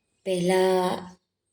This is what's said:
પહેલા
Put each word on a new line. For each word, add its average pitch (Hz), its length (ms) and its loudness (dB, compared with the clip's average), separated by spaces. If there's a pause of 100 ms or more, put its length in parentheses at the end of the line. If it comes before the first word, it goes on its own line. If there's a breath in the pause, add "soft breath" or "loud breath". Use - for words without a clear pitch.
(260)
પહેલા 185 720 0 (560)